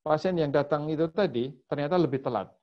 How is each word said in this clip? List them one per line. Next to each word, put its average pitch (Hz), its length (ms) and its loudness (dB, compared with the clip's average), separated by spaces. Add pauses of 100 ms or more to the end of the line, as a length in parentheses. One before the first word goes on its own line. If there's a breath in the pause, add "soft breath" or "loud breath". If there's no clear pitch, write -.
pasien 165 400 0
yang 151 80 2
datang 147 400 0
itu 156 240 0
tadi 123 400 -2 (160)
ternyata 147 320 0
lebih 135 240 0
telat. 110 240 -4 (140)